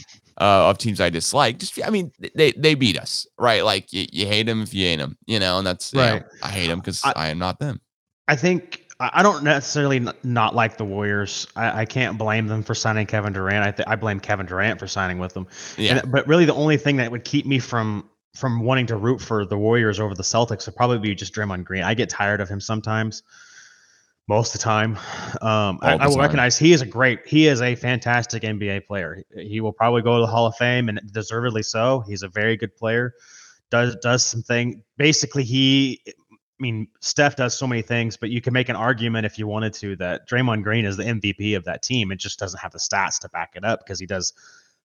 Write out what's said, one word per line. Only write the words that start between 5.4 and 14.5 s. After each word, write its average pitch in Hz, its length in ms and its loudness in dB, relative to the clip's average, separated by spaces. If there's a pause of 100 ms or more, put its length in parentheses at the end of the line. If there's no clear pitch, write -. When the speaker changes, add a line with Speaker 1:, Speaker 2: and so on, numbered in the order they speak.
Speaker 1:
and 95 100 -2
that's, - 260 -4
you 135 60 2
know, 117 140 4
Speaker 2:
Right. 110 120 -6 (160)
Speaker 1:
I - 80 -6
hate 92 200 -2
'em 87 120 -2
'cause 92 220 -6
Speaker 2:
I - 120 2
Speaker 1:
I 78 140 -2
am 80 100 -4
not 90 200 -4
them. 135 220 -6 (460)
Speaker 2:
I 147 80 4
think, 175 500 0 (140)
I, 127 160 -2
I 175 80 8
don't 165 200 4
necessarily 143 540 2
n-, 120 160 -2 (100)
not 120 320 2
like 113 220 2
the 107 80 -4
Warriors. 101 720 -2
I, 113 260 -2
I 110 40 -2
can't 113 320 -2
blame 110 300 0
them 107 160 -2
for 113 120 -6
signing 107 320 0
Kevin 104 260 -2
Durant. 98 320 0
I 101 60 0
th-, - 160 -4
I 110 80 0
blame 104 240 -2
Kevin 98 260 -4
Durant 95 340 -2